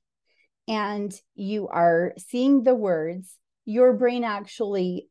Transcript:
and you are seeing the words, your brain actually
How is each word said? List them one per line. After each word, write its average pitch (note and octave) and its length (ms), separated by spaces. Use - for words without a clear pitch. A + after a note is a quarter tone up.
and G#3 440
you G3+ 340
are E3+ 500
seeing C4 440
the B3+ 120
words, F3+ 640
your B3 300
brain A#3+ 300
actually G3+ 880